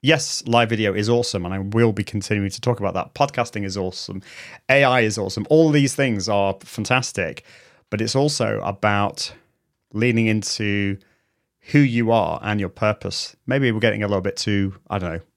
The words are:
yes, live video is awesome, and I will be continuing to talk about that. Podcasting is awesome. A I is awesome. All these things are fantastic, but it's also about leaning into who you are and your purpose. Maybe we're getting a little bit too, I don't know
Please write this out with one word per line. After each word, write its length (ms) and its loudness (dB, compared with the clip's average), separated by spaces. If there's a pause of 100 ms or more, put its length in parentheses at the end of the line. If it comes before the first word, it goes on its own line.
yes, 460 0
live 220 4
video 240 0
is 140 -2
awesome, 380 0
and 80 -6
I 60 -4
will 340 2
be 100 -4
continuing 460 -2
to 100 -12
talk 220 -2
about 140 -2
that. 180 -6
Podcasting 500 -2
is 140 -6
awesome. 440 -8 (460)
A 160 6
I 180 4
is 160 0
awesome. 320 -4
All 220 6
these 240 2
things 320 0
are 320 0
fantastic, 840 -4 (440)
but 120 -2
it's 160 0
also 440 0
about 720 -2 (600)
leaning 340 2
into 680 -2 (760)
who 80 6
you 320 4
are 320 2
and 160 -2
your 80 -4
purpose. 680 -4 (100)
Maybe 240 0
we're 80 -2
getting 240 2
a 40 -2
little 140 0
bit 140 -4
too, 400 0 (140)
I 100 -2
don't 140 -6
know 80 -8 (160)